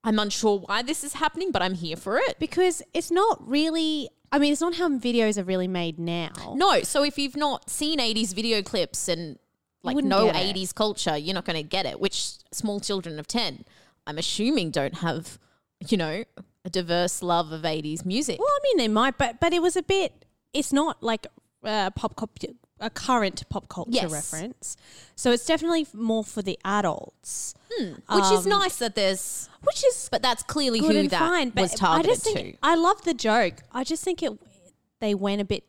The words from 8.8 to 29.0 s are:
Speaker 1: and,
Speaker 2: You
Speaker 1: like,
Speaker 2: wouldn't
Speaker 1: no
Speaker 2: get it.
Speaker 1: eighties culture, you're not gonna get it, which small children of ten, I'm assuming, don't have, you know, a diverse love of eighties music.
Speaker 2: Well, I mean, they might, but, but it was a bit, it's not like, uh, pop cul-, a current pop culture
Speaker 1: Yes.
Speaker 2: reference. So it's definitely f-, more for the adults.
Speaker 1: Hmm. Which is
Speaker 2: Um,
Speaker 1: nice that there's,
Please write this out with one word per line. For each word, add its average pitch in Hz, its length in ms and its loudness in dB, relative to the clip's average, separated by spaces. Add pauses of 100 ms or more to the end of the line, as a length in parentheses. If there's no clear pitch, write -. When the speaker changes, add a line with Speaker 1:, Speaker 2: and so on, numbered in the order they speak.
Speaker 1:
and, 165 240 -4
Speaker 2:
You - 60 -16 (460)
Speaker 1:
like, - 120 -4
Speaker 2:
wouldn't 285 160 2
Speaker 1:
no 202 160 6
Speaker 2:
get - 80 2
it. 185 40 2
Speaker 1:
eighties 190 340 -2
culture, 196 440 0
you're 156 180 -4
not 180 100 -6
gonna 160 180 -4
get 185 220 -4
it, - 140 -8
which - 380 -4 (140)
small 202 280 -4
children 170 400 -6
of 156 80 -14
ten, 208 380 -4 (420)
I'm 151 100 -6
assuming, 208 540 0
don't 139 280 -2
have, 165 380 -4 (500)
you 214 100 2
know, 170 260 -2 (400)
a - 60 -10
diverse 175 520 0
love 175 300 2
of 160 140 -8
eighties 156 400 -4
music. 226 340 -2
Speaker 2:
Well, 508 80 0
I 571 160 2
mean, 508 140 2
they 233 100 2
might, 233 300 2
but, 240 240 -2
but 339 120 4
it 349 80 2
was 349 140 2
a 359 80 0
bit, - 420 -2 (280)
it's - 180 -2
not 294 320 0
like, 226 240 -2 (360)
uh, 214 280 0
pop - 240 -6
cul-, - 140 -8 (500)
a 220 100 -6
current - 600 0
pop - 200 -6
culture 185 220 -8
Speaker 1:
Yes. 196 200 0
Speaker 2:
reference. 156 680 -10 (380)
So 247 160 2
it's 240 140 2
definitely 330 360 2
f-, - 140 -6
more 220 280 0
for - 180 -6
the 190 220 -4
adults. - 880 -2 (180)
Speaker 1:
Hmm. 262 220 -4 (220)
Which 392 100 6 (140)
is 180 60 -2
Speaker 2:
Um, 392 40 2
Speaker 1:
nice 403 280 2
that 226 180 -4
there's, - 540 -2 (140)